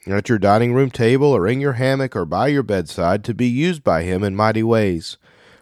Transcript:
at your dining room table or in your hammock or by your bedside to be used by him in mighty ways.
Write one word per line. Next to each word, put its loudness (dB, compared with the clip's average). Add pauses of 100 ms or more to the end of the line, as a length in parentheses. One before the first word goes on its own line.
at -2
your 2
dining 4
room 2
table 2
or 2
in -2
your -2
hammock -2
or -2
by -2
your 0
bedside -2
to -6
be 0
used -2
by 2
him -2
in -2
mighty 0
ways. 0 (440)